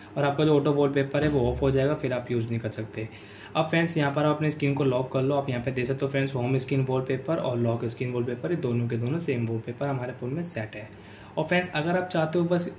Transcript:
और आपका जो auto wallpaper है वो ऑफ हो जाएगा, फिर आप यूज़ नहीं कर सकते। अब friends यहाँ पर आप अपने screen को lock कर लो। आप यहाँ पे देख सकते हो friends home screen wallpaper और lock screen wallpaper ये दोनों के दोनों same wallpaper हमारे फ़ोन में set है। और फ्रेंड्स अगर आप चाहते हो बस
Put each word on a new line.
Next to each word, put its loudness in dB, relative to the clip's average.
और 2
आपका 2
जो 6
auto 4
wallpaper 2
है 4
वो 4
ऑफ -2
हो 4
जाएगा, 4
फिर -2
आप -4
यूज़ 0
नहीं -2
कर -4
सकते। -8
अब 2
friends 2
यहाँ 4
पर 2
आप 4
अपने 0
screen 0
को 2
lock 2
कर 0
लो। 2
आप 0
यहाँ -2
पे -2
देख 0
सकते -2
हो 0
friends 0
home 2
screen 0
wallpaper -2
और -2
lock 0
screen -4
wallpaper -2
ये 0
दोनों 0
के -2
दोनों -2
same -2
wallpaper -4
हमारे -4
फ़ोन -8
में -4
set -8
है। -12
और 0
फ्रेंड्स 0
अगर 0
आप -2
चाहते 2
हो 4
बस 0